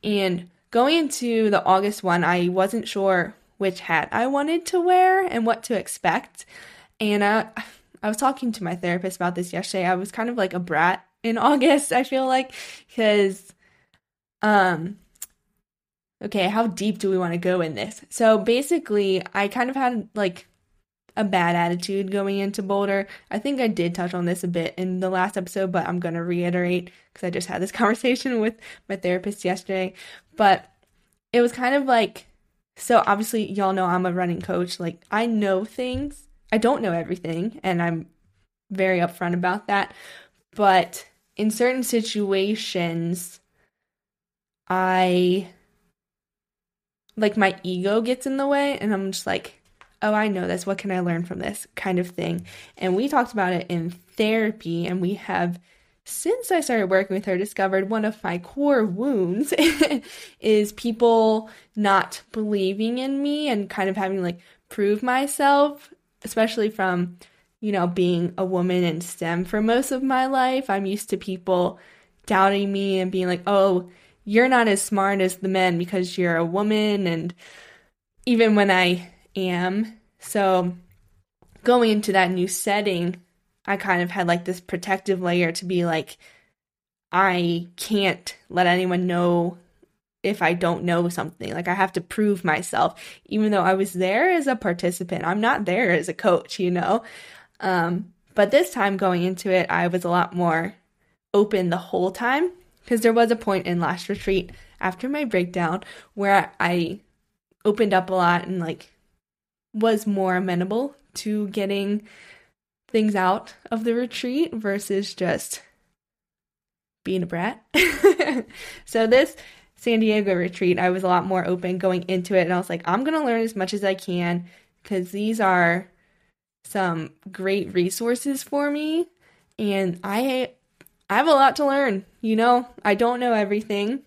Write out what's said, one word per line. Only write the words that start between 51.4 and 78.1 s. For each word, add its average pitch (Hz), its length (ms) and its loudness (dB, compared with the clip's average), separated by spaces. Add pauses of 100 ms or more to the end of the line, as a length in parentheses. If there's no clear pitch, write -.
kind 185 240 -2
of 180 100 -2
thing. 170 380 -6 (300)
And 185 200 -2
we 247 120 0
talked 262 240 0
about 185 220 0
it 175 140 -4
in 170 220 -4
therapy, 214 960 -2
and 180 140 -4
we 180 140 -2
have, 175 440 -4 (460)
since 466 460 -4
I 349 100 2
started 220 300 -2
working 190 240 2
with 196 120 -4
her, 185 120 -2
discovered 190 500 -2
one 220 160 -2
of 214 180 -6
my 175 160 -4
core 269 460 0
wounds 208 680 -2 (440)
<laughs> - 420 -16
is 208 320 2
people 220 800 2 (260)
not 196 440 2 (120)
believing 214 680 -2
in 277 240 -4
me 294 260 -2
and 208 220 -2
kind 190 180 -2
of 190 80 -2
having 196 220 -2
to, 180 40 -2
like, 175 180 -4 (280)
prove 208 340 0
myself, 277 920 2 (300)
especially 220 460 0
from, 180 480 -2 (420)
you 214 120 -2
know, 180 140 2
being 175 520 0
a 190 60 0
woman 180 400 0
in 165 160 -2
stem 175 440 -4
for 214 160 -2
most 240 320 2
of 262 100 -2
my 262 240 0
life. 262 440 0
I'm 196 160 -2
used 202 240 -6
to 196 60 -2
people 180 640 -2 (480)
doubting 196 460 2
me 196 280 0
and 185 120 -2
being 185 160 -2
like, 180 180 -2
"Oh, 196 440 2 (340)
you're 226 240 4
not 240 200 4
as 196 140 2
smart 196 380 0
as 185 160 0
the 190 120 -4
men 185 300 2
because 180 400 -4
you're 170 180 2
a 165 80 2
woman," 208 600 0
and 170 280 -4 (920)